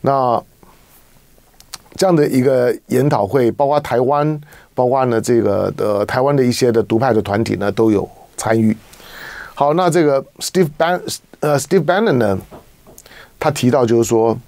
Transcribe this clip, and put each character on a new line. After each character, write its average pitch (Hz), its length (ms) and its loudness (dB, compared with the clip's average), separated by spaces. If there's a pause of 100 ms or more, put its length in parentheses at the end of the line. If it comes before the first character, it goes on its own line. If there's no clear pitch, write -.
那 131 420 0 (1500)
这 190 100 0
样 180 100 4
的 147 100 4
一 131 140 0
个 123 340 2 (120)
研 127 200 0
讨 120 200 0
会， 123 240 2
包 139 160 -2
括 147 140 0
台 123 200 -2
湾， 147 400 0 (340)
包 123 120 0
括 131 180 2
呢 113 160 0
这 117 220 0
个， 98 340 0
呃， 104 300 -2
台 123 160 -2
湾 143 120 2
的 135 80 2
一 123 80 2
些 120 220 0
的 113 100 2
独 113 160 0
派 123 140 2
的 110 80 2
团 101 240 -2
体 107 120 -2
呢 98 140 -4
都 110 200 0
有 98 180 0 (300)
参 113 200 0
与。 110 160 2 (800)
好， 147 220 0
那 175 160 0
这 170 120 2
个 139 220 0 (140)
Steve 180 400 -2
Ban-， 175 400 -4 (220)
呃， 147 200 0
Steve 175 240 0
Bannon 185 280 0
呢， 107 260 0 (1000)
他 156 120 0
提 127 200 0
到 127 140 2
就 117 140 2
是 117 60 2
说 113 440 0